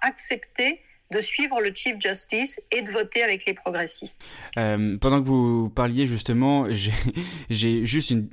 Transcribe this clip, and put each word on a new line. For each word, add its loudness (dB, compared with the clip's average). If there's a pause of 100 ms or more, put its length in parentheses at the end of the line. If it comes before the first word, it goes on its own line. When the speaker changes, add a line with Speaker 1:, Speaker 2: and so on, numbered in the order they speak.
Speaker 1:
accepter -2 (300)
de 0
suivre 0
le 0
Chief -2
Justice -2 (120)
et 0
de -6
voter 0
avec 0
les 0
progressistes. -6 (380)
Speaker 2:
Euh, 0
pendant 4
que -2
vous 4
parliez, 0
justement, 2
<laughs> 0
j'ai, 0 (600)
j'ai 2
juste 0
une, 0